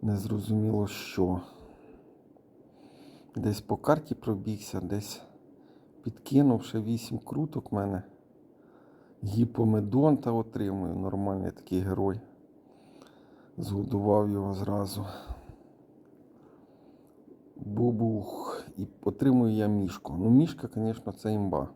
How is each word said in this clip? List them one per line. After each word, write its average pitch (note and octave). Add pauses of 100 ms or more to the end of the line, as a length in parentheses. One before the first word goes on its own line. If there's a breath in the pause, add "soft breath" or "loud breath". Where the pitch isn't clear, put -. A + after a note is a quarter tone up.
Незрозуміло G#2+
що. F2+ (1900 loud breath)
Десь G#2
по G#2+
карті D3+
пробігся, G2+
десь G2+ (840 loud breath)
підкинув C3+
ще -
вісім A2+
круток D3+
в G#2+
мене. G2 (1200 loud breath)
Гіпомедонта A2+
отримую, G2
нормальний F#2+
такий -
герой. F#2+ (1400 loud breath)
Згодував G#2
його G2
зразу. G2+ (2500 loud breath)
Бубух. A2 (140)
І G2+ (140)
отримую A#2+
я G#2+
мішку. G2+
Ну, G#2
мішка, C3
звісно, A2
це G#2+
імба. F2+